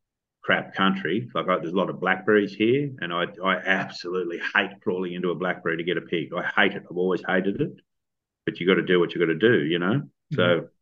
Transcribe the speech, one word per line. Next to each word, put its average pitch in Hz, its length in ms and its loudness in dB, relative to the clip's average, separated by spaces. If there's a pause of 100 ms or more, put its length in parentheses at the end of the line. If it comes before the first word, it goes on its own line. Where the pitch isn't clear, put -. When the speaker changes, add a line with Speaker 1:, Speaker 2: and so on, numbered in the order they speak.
(420)
Speaker 1:
crap - 320 0
country. 95 600 0
Like, 85 140 -2
I, 92 100 2
there's 85 140 -6
a 92 40 0
lot 90 140 0
of - 100 -8
blackberries 98 540 2
here, 127 360 2 (100)
and 85 120 -6
I, 85 140 0 (180)
I 95 120 2
absolutely 90 840 -4 (140)
hate 98 260 0
crawling 92 340 -2
into 90 160 -2
a 82 60 0
blackberry 87 400 -2
to 85 80 -4
get 85 140 0
a 80 40 -8
pig. 82 320 -4
I 87 80 -4 (140)
hate 101 180 4
it. - 160 -10
I've 85 60 -8
always 90 300 0
hated 95 340 0
it. 165 200 -4 (640)
But - 160 -4
you 87 60 -2
gotta 87 160 4
do 90 180 4
what 82 140 0
you 85 60 0
gotta 82 180 2
do, 104 260 4
you 82 140 0
know? 107 240 0 (300)
So 90 100 2
Speaker 2:
Mm-hmm. 87 240 4 (160)